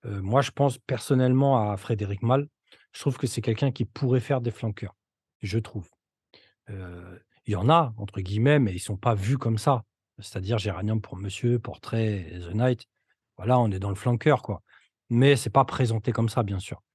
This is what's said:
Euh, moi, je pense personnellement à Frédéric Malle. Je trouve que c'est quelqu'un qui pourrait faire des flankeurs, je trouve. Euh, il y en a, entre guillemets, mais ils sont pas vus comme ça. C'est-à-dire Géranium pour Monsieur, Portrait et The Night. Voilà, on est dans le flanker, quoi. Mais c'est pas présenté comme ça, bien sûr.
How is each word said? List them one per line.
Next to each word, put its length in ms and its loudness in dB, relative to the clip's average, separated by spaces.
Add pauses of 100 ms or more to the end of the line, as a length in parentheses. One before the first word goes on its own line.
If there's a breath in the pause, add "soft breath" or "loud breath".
Euh, 160 -6
moi, 200 4
je 100 -2
pense 260 0
personnellement 920 2
à 80 -2
Frédéric 440 -4
Malle. 260 2 (460 soft breath)
Je 80 -18
trouve 160 -2
que 100 -2
c'est 140 -4
quelqu'un 300 0
qui 140 -4
pourrait 360 0
faire 200 -2
des 100 -4
flankeurs, 440 -8 (460)
je 180 -2
trouve. 300 -10 (800 soft breath)
Euh, 480 -14 (280)
il 80 -2
y 20 0
en 140 2
a, 280 4
entre 240 -8
guillemets, 380 4
mais 140 2
ils 60 -6
sont 180 -6
pas 180 0
vus 220 0
comme 200 -2
ça. 260 2 (360)
C'est-à-dire 380 -4
Géranium 420 -2
pour 160 -10
Monsieur, 440 -2
Portrait 760 -4
et 60 -10
The 140 -10
Night. 320 2 (520)
Voilà, 220 4
on 120 2
est 80 -4
dans 100 -4
le 60 -2
flanker, 460 2
quoi. 200 -6 (480 soft breath)
Mais 280 6
c'est 140 -4
pas 120 6
présenté 480 0
comme 160 0
ça, 160 0
bien 160 -2
sûr. 220 -12 (140)